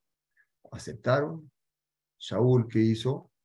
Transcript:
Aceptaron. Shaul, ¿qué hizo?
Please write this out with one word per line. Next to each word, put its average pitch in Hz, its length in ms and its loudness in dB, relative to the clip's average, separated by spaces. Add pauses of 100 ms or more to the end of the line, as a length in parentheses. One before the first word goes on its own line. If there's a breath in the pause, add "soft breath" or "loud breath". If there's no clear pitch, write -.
(720)
Aceptaron. 147 800 -4 (680)
Shaul, 117 480 2
¿qué 113 140 0
hizo? 113 500 0 (140)